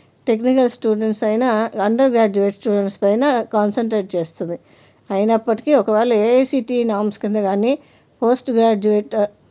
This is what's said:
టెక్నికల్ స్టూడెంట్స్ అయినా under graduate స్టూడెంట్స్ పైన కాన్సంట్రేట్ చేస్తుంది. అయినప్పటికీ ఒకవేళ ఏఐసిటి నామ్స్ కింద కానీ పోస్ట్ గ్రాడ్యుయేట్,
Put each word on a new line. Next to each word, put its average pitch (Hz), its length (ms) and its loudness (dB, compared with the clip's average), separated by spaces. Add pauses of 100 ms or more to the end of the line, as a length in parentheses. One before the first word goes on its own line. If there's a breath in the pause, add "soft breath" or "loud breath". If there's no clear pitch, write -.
(260 soft breath)
టెక్నికల్ 247 440 2
స్టూడెంట్స్ 220 540 -2
అయినా 226 460 0 (160)
under 233 300 2
graduate 202 440 2
స్టూడెంట్స్ 202 420 -2
పైన 233 380 2 (140)
కాన్సంట్రేట్ 208 640 -2
చేస్తుంది. 170 420 -6 (520 soft breath)
అయినప్పటికీ 220 640 0
ఒకవేళ 220 380 2
ఏఐసిటి 240 720 0
నామ్స్ 214 340 -2
కింద 208 180 -4
కానీ 208 420 0 (440 soft breath)
పోస్ట్ 247 280 0
గ్రాడ్యుయేట్, 214 640 0 (360)